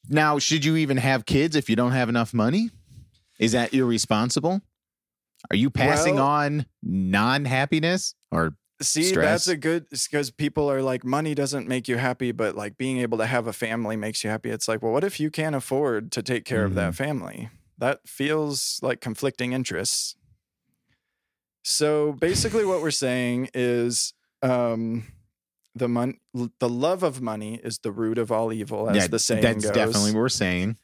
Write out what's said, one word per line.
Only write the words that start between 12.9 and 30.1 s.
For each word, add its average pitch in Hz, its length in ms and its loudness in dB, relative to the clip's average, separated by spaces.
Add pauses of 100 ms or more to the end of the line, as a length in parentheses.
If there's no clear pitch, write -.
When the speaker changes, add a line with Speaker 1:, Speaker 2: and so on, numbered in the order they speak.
Speaker 2:
able 117 200 0
to 110 60 2
have 120 220 0
a 104 60 -6
family 113 440 -4
makes 107 260 -6
you 110 60 -4
happy." 110 200 -4
It's 113 180 -4
like, 110 140 -2
"Well, 113 120 0
what 151 100 2
if 196 160 -4
you 151 100 0
can't 156 260 -2
afford 127 580 -2
to 113 100 -4
take 120 220 -2
care 107 200 0
of 92 100 -2
that 98 180 0
Speaker 1:
Mm-hmm. 131 100 -4
Speaker 2:
family?" 117 460 -6 (280)
That 127 300 -2
feels 147 720 -2
like 127 200 -2
conflicting 127 520 -4
interests. - 640 -4 (1500)
So 151 500 2
basically 196 520 0
what 180 160 0
we're 160 100 0
saying 123 600 0
is, 120 600 0 (280)
um, 117 600 0 (720)
the 123 120 -2
mon-, 120 300 0 (180)
l-, 120 240 -4
the 127 100 0
love 160 340 0
of 131 180 -2
money 110 420 -8
is 113 160 -8
the 110 120 -4
root 113 260 -2
of 117 140 -2
all 113 200 0
evil, 107 380 -4
as 104 60 4
Speaker 1:
Yeah, 92 120 4
Speaker 2:
the 110 120 0
saying 110 240 0
Speaker 1:
that's 110 220 2
Speaker 2:
goes. 104 100 0
Speaker 1:
definitely 107 360 2